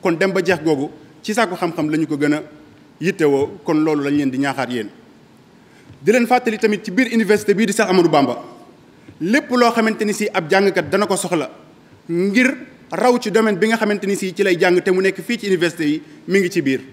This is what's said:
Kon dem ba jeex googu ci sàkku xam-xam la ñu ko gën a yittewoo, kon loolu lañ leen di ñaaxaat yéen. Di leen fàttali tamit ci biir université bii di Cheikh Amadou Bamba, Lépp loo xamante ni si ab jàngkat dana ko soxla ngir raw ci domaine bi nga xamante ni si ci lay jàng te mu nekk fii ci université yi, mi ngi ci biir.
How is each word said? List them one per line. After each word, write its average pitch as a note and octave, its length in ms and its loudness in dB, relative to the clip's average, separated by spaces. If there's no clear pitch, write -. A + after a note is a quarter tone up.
Kon E3 120 0
dem F#3+ 180 0
ba F#3 100 -2
jeex E3+ 220 0
googu D3+ 260 0
ci G#3+ 120 -8
sàkku F3 220 0
xam-xam D#3+ 340 -4
la D#3 80 -2
ñu D#3+ 100 -2
ko D3 80 -4
gën D3 200 0
a D3+ 60 -6
yittewoo, C#3+ 640 0
kon E3+ 80 -2
loolu D3+ 220 0
lañ C#3+ 100 -2
leen C#3+ 160 0
di B2+ 60 -6
ñaaxaat C3+ 340 -2
yéen. A2+ 160 -6
Di D#3+ 120 2
leen A#3+ 120 4
fàttali A#3+ 320 0
tamit G#3+ 280 -2
ci G3 60 -6
biir A3+ 220 0
université G#3 400 2
bii G#3 120 2
di G3 80 -2
Cheikh G#3 160 0
Amadou F3+ 200 4
Bamba, C3+ 280 2
Lépp A#3+ 280 0
loo A#3+ 220 4
xamante A3 340 0
ni G#3 80 -2
si G#3 200 -2
ab E3+ 160 -2
jàngkat F#3+ 400 2
dana G3 180 0
ko G3+ 80 0
soxla E3+ 340 -4
ngir G3+ 440 2
raw B3 280 2
ci G#3+ 120 -6
domaine G#3+ 260 2
bi G3+ 100 2
nga A3+ 100 2
xamante G#3 300 -2
ni G3+ 80 0
si F#3 180 -6
ci G3 100 -2
lay F#3 160 2
jàng F3+ 220 4
te F#3+ 100 -2
mu F#3 100 2
nekk F#3 200 -2
fii A#3 160 -4
ci G3+ 100 -8
université E3 380 -2
yi, D3+ 160 -2
mi F#3 120 2
ngi F3+ 100 0
ci E3+ 120 -2
biir. C3+ 200 0